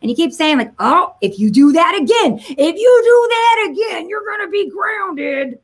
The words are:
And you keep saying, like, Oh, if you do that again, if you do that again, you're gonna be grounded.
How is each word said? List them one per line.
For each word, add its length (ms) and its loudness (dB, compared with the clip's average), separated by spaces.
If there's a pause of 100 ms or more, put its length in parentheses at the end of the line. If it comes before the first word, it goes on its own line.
And 100 -6
you 60 -4
keep 160 -2
saying, 260 0
like, 200 -4
Oh, 420 0
if 180 -4
you 120 0
do 220 6
that 220 2
again, 440 0
if 380 -2
you 280 4
do 260 4
that 400 0
again, 380 -6
you're 160 -10
gonna 260 -8
be 200 -4
grounded. 920 -6